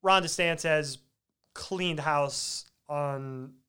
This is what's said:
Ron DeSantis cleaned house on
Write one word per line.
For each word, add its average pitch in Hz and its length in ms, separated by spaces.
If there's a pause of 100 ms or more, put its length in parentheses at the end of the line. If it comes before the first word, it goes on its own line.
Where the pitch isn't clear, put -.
Ron 190 220
DeSantis 160 720 (560)
cleaned 180 460
house 143 640 (240)
on 135 640 (160)